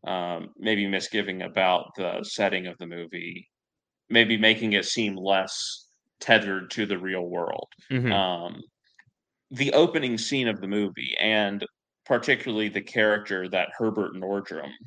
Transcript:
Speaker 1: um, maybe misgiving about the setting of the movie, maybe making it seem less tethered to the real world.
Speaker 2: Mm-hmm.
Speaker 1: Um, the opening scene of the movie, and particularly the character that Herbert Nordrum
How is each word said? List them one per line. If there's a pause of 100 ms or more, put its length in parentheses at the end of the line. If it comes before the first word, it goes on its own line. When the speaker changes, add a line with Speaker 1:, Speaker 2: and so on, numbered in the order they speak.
Speaker 1:
um,
maybe
misgiving
about
the
setting
of
the
movie, (600)
maybe
making
it
seem
less (340)
tethered
to
the
real
world. (240)
Speaker 2:
Mm-hmm.
Speaker 1:
Um, (880)
the
opening
scene
of
the
movie,
and (420)
particularly
the
character
that
Herbert
Nordrum (160)